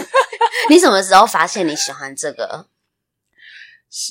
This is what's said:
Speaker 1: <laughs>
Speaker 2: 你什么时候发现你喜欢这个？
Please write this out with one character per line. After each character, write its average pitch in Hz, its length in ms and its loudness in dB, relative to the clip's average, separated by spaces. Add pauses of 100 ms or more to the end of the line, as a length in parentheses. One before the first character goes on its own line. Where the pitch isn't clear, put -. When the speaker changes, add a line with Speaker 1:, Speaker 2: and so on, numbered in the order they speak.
(140)
Speaker 1:
<laughs> 440 560 -2
Speaker 2:
你 320 80 8
什 349 100 4
么 196 140 2
时 190 100 -4
候 196 140 8
发 180 180 0
现 180 220 -4
你 151 80 -4
喜 - 160 -6
欢 135 240 -14
这 147 180 -8
个？ 120 360 -10 (1400)